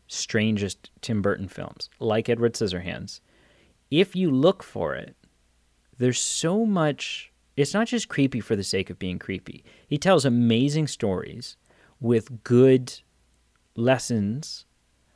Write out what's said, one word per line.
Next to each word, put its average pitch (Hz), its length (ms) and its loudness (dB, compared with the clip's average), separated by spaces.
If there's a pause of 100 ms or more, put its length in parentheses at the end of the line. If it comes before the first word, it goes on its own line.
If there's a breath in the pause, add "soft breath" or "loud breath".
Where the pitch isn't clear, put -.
strangest 107 800 -4 (120)
Tim 107 200 -4
Burton 98 240 -2
films, - 420 -14 (120)
like 113 280 0
Edward 117 260 2
Scissorhands, 90 640 -6 (720 soft breath)
if 175 240 2
you 185 120 0
look 143 360 2
for 76 320 -6
it, - 180 -14 (840)
there's 123 220 0
so 202 460 0
much. 160 640 -2 (240)
It's 143 160 2
not 214 140 2
just 233 220 -4
creepy 135 320 0
for 107 140 -2
the 98 80 -2
sake 95 280 -2
of 90 80 -12
being 92 200 -6
creepy. - 460 -10 (240 soft breath)
He 147 80 -2
tells 160 300 4
amazing 127 640 2
stories - 680 -6 (440 soft breath)
with 117 440 -2
good 127 480 6 (840)
lessons, 117 920 -2 (500)